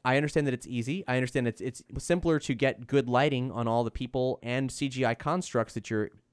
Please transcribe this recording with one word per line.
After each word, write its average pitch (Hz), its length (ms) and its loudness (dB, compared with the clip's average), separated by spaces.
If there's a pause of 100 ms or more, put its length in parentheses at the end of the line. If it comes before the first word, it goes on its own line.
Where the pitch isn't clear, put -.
I 127 120 4
understand 147 300 2
that 127 60 2
it's 123 140 -6
easy. 127 400 -2
I 127 80 0
understand 127 320 0
it's, 113 140 -4
it's 123 220 -6 (140)
simpler 165 420 2
to - 140 -2
get 123 340 0
good 131 220 2
lighting 127 420 2
on 117 160 -2
all 117 160 4
the 113 80 -2
people 127 520 -2
and 123 280 -2
C 139 180 -2
G 127 160 0
I 117 100 2
constructs 147 580 -2
that - 160 -8
you're 107 220 0 (220)